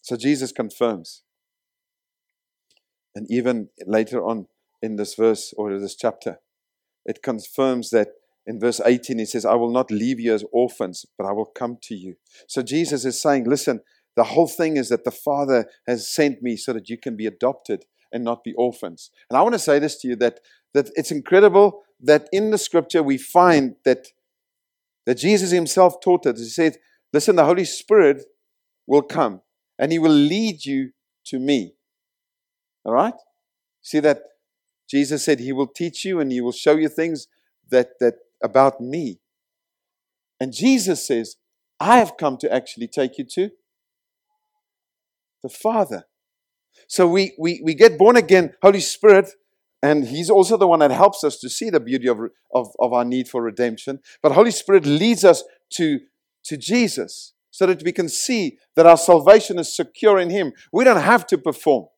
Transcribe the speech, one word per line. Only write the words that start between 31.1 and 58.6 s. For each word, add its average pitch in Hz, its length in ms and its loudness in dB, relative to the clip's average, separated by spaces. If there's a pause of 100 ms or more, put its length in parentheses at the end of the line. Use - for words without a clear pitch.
to 131 140 -10
me." 127 360 -2 (1080)
All 110 100 -4
right? 180 220 0 (640)
See - 200 -4
that 147 200 2 (680)
Jesus 139 380 -2
said, 143 140 0
"He 127 120 -8
will 135 160 -4
teach 170 380 -10
you 185 140 -4
and 139 120 -4
he 123 100 -4
will 123 100 -4
show 151 240 0
you 156 140 0
things 160 380 -6 (420)
that, 123 300 0
that 120 200 0 (240)
about 135 360 2
me." 127 400 -10 (1200)
And 131 140 -8
Jesus 196 520 0
says, 113 320 -4 (420)
"I 214 180 6
have 208 200 0
come 139 200 -4
to 123 160 -4
actually 117 340 -6
take 131 300 -6
you 135 140 -10
to 196 200 -4 (1900)
the 127 80 -14
Father." 202 560 -4 (840)
So 185 200 2
we, 190 320 0
we, 165 240 -4
we 160 100 -2
get 175 240 4
born 233 200 6
again, 180 440 2
Holy 196 200 6
Spirit, 196 500 4 (500)
and 143 260 0
he's 160 220 -6
also 196 280 4
the 190 100 4
one 165 120 4
that 147 120 4
helps 190 320 4
us 147 160 -4
to 127 100 -12
see 220 200 -8
the 165 100 0
beauty 123 280 -4
of, 113 120 0 (340)
of, 120 140 -2 (120)
of 123 140 0
our 120 120 0
need 123 220 -4
for 123 140 -6
redemption. 117 600 -6 (200)
But 147 120 2
Holy 220 180 4
Spirit 190 340 2
leads 185 380 0
us 175 200 6 (280)
to, 156 300 -4 (420)
to 151 140 -12
Jesus 170 760 -4 (160)
so - 160 -2
that 180 180 0
we 175 100 -4
can 170 160 -4
see 208 480 -4 (180)